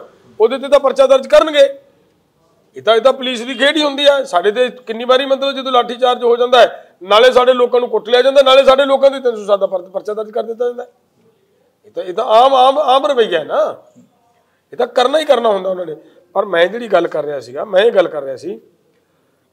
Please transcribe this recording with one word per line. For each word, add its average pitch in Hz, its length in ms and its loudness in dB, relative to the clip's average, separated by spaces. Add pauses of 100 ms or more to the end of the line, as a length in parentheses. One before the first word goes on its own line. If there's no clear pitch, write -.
(400)
ਉਹਦੇ 233 180 2
ਤੇ 269 100 -8
ਤਾਂ 269 120 4
ਪਰਚਾ 262 260 2
ਦਰਜ 262 200 2
ਕਰਨਗੇ। 294 540 2 (960)
ਇਹ 131 60 -18
ਤਾਂ, 220 140 2
ਇਹ 226 40 2
ਤਾਂ 262 120 2
ਪੁਲਿਸ 254 280 -6
ਦੀ 254 140 -10
ਖੇਡ 277 220 0
ਹੀ 302 60 0
ਹੁੰਦੀ 285 240 -2
ਆ। 277 180 0
ਸਾਡੇ 175 260 0
ਤੇ 202 180 -2
ਕਿੰਨੀ 226 360 -12
ਵਾਰੀ 254 220 0
ਮਤਲਬ 269 260 -2
ਜਦੋਂ 254 200 -8
ਲਾਠੀ 247 220 0
ਚਾਰਜ 240 300 -2
ਹੋ 233 120 2
ਜਾਂਦਾ 247 240 2
ਹੈ, - 420 -2
ਨਾਲੇ 220 300 4
ਸਾਡੇ 247 200 4
ਲੋਕਾਂ 247 280 0
ਨੂੰ 247 80 -6
ਕੁੱਟ 214 200 -4
ਲਿਆ 247 140 2
ਜਾਂਦਾ, 269 200 4
ਨਾਲੇ 262 220 4
ਸਾਡੇ 269 200 4
ਲੋਕਾਂ 269 260 2
ਦੇ 269 100 -8
ਤਿੰਨ 240 160 -4
ਸੌ 208 80 -12
ਸੱਤ 196 160 -2
ਦਾ 190 60 -2
ਪਰ-, 185 160 -6
ਪਰਚਾ 190 320 -10
ਦਰਜ 214 160 -10
ਕਰ 233 120 -6
ਦਿੱਤਾ 226 240 -8
ਜਾਂਦਾ। 240 200 -10 (960)
ਇਹ - 60 -20
ਤਾਂ, 175 140 -10
ਇਹ 185 100 -10
ਤਾਂ 220 100 -4
ਆਮ, 254 300 4
ਆਮ, 269 240 2
ਆਮ 269 280 2
ਰਵੱਈਆ 220 320 0
ਹੈ 147 60 -6
ਨਾ, 190 380 -6 (920)
ਇਹ 143 40 -20
ਤਾਂ 240 100 -2
ਕਰਨਾ 254 320 0
ਹੀ 311 60 -2
ਕਰਨਾ 240 240 0
ਹੁੰਦਾ 190 220 -2
ਉਹਨਾਂ 180 160 -8
ਨੇ। 156 100 -12 (360)
ਪਰ 196 120 -4
ਮੈਂ 175 220 0
ਜਿਹੜੀ 226 220 -10
ਗੱਲ 175 180 0
ਕਰ 156 180 -6
ਰਿਹਾ 143 160 -8
ਸੀਗਾ, 123 240 -12
ਮੈਂ 196 160 0
ਇਹ 226 120 2
ਗੱਲ 185 160 2
ਕਰ 151 140 -10
ਰਿਹਾ 135 140 -10
ਸੀ 165 240 -12 (920)